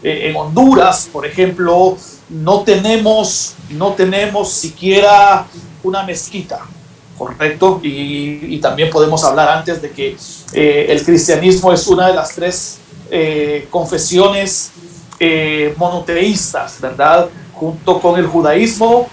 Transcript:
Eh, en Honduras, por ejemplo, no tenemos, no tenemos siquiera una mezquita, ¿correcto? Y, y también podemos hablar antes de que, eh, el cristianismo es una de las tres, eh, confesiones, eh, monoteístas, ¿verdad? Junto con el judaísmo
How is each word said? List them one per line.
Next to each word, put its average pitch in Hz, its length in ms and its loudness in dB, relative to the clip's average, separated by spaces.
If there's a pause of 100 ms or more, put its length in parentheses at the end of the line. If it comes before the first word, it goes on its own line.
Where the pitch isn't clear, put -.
Eh, 156 280 -4
en 156 60 -6
Honduras, 185 760 2
por 147 140 -8
ejemplo, 180 680 2 (320)
no 170 340 -2
tenemos, 214 920 0 (160)
no 180 240 -2
tenemos 196 580 -2
siquiera 196 960 4 (380)
una 190 180 -4
mezquita, - 600 -10 (540)
¿correcto? 151 680 -2
Y, 147 720 -8
y 147 40 -8
también 156 300 0
podemos 156 340 2
hablar 151 260 2
antes 160 300 -2
de 147 120 -10
que, 135 260 -8 (360)
eh, 147 360 2
el - 160 0
cristianismo 180 680 4
es 170 160 0
una 180 200 4
de 185 80 4
las 156 180 -4
tres, - 460 -8 (320)
eh, 151 580 -2
confesiones, 185 1000 0 (480)
eh, 156 580 -2
monoteístas, 175 1040 -4
¿verdad? 156 480 2 (240)
Junto 165 480 -2
con 175 180 2
el 170 60 2
judaísmo 220 880 2